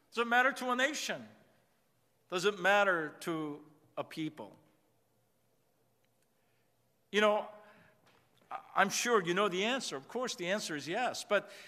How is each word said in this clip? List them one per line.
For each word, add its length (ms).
Does 100
it 40
matter 260
to 180
a 40
nation? 480
Does 140
it 140
matter 600
to 400
a 80
people? 480
You 100
know, 240
I, 80
I'm 140
sure 320
you 140
know 120
the 160
answer. 320
Of 120
course, 260
the 140
answer 280
is 120
yes. 420
But 220